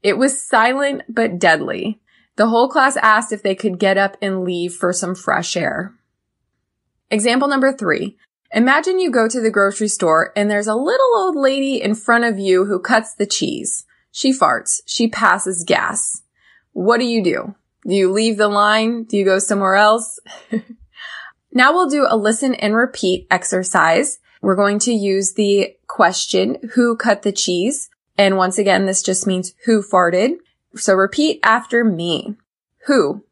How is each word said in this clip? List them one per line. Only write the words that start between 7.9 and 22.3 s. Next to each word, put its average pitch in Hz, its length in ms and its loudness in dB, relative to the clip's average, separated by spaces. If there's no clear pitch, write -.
Imagine 302 460 2
you 359 120 -2
go 226 180 2
to 240 120 -4
the 220 100 0
grocery 202 380 0
store 160 460 0
and 208 160 0
there's 208 160 -2
a 214 80 -2
little 466 400 2
old 370 220 0
lady 269 440 0
in 214 140 0
front 233 300 0
of 220 140 -2
you 185 260 2
who 202 160 -4
cuts 226 340 -2
the 208 120 -4
cheese. - 580 -6
She - 220 -2
farts. 139 540 0
She 226 220 -2
passes 190 560 0
gas. - 580 -2
What 214 260 2
do 247 80 -2
you 233 160 0
do? 180 320 -2
Do 190 80 -2
you 190 180 2
leave 220 240 0
the 208 120 2
line? 220 560 0
Do 214 120 -4
you 196 80 2
go 190 140 2
somewhere 196 380 0
else? 214 480 2
<laughs> - 40 -20
Now 254 200 4
we'll 349 160 2
do 277 200 2
a 233 80 0
listen 220 380 0